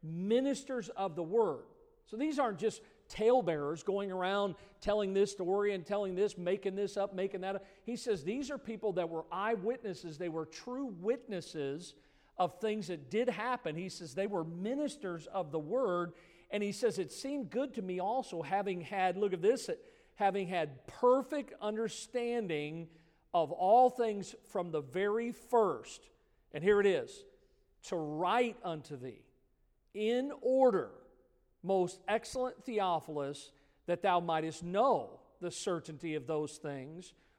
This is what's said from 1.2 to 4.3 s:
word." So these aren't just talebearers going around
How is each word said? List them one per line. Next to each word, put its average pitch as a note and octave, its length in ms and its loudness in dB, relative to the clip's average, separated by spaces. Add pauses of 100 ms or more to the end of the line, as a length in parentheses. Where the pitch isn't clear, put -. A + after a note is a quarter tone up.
word." F3 400 2 (420)
So G#3+ 120 -12
these C#4+ 200 0
aren't A3 220 2
just G#3 220 -2 (260)
talebearers E3+ 720 4
going G3+ 300 -2
around F#3+ 440 0 (260)